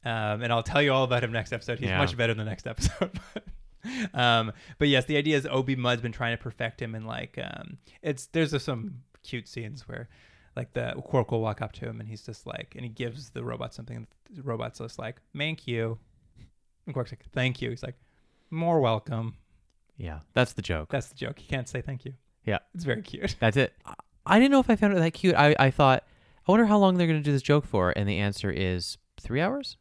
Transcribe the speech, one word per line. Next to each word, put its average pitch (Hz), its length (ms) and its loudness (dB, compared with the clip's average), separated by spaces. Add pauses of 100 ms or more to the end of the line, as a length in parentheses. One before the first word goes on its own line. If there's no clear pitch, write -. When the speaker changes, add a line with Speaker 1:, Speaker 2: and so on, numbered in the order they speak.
Speaker 1:
Um, 110 380 -2
and 117 100 0
I'll 117 100 2
tell 143 200 0
you 139 100 4
all 131 120 4
about 123 180 0
him 113 100 -4
next 113 200 -4
episode. 120 260 -6
He's 127 120 -2
Speaker 2:
Yeah. 92 80 0
Speaker 1:
much 131 180 0
better 117 160 2
in 107 60 -2
the 110 60 -4
next 110 220 -10
episode. 131 440 -2 (140)
<laughs> - 100 -20 (480)
But, 240 380 -6
um, 117 320 2 (260)
but 147 100 2
yes, 131 180 4
the 151 100 0
idea 147 220 2
is 135 80 -4
Obi 131 300 0
Mudd's 123 260 0
been 117 100 -6
trying 117 240 -4
to - 60 -12
perfect 117 400 -8
him, 110 120 -8
and, 110 120 -10
like, 123 360 -10
um, - 360 -12 (240)
it's, 143 240 -4
there's 165 240 0
just 143 160 -4
some 113 300 -6 (260)
cute - 260 -12
scenes 117 400 -12
where, 117 200 -12 (480)
like, 123 180 -10
the 120 180 -4 (120)
Quark 123 260 0
will 113 100 -2
walk 110 220 -4
up 107 120 -8
to - 140 -12
him 113 120 -12
and 110 80 -12
he's 110 140 -14
just - 240 -16
like, 120 280 -12
and 127 100 -12
he 120 60 -10
gives 120 400 -10
the 139 120 -10
robot 117 300 -8
something, 120 240 -14
and 113 100 -12 (240)
the 170 120 -18
robot's 117 380 -8
just 113 180 -12
like, 117 220 -12 (140)
"Thank 151 320 -4
you." 113 320 -4 (880)
And 160 80 -10
Quark's 127 180 -6
like, - 200 -20
"Thank 127 300 -2
you." 120 80 -4
He's 117 120 -10
like, 127 120 -10 (560)
"More 165 300 2
welcome." 113 560 0 (600)
Speaker 2:
Yeah, 78 240 -10 (140)
that's 123 200 2
the 107 80 -6
joke. 80 280 -4
Speaker 1:
That's 135 160 -4
the - 80 -20
joke. - 240 -10
He - 80 -20
can't 131 220 -6
say 127 120 -6
thank 131 240 -8
you. 139 100 -12 (300)
Speaker 2:
Yeah. 101 140 0 (160)
Speaker 1:
It's 170 100 -8
very 117 180 0
cute. - 340 -6
<laughs> - 40 -6
Speaker 2:
That's 110 160 4
it. 131 160 2 (140)
I, - 80 -14 (320)
I 202 120 6
didn't 269 120 8
know 277 100 8
if 247 100 2
I 220 60 6
found 202 180 4
it 185 40 4
that 165 160 4
cute. 185 220 4
I, 147 220 8
I 135 120 6
thought, 131 340 6 (420)
"I - 60 2
wonder 226 140 8
how 208 120 6
long 190 200 6
they're 175 80 6
gonna 156 160 4
do 143 100 2
this 135 100 2
joke 147 220 4
for." 90 320 2
And 101 120 0
the 92 100 0
answer 101 320 0
is 90 480 -2 (220)
three 127 200 -4
hours? 247 400 -4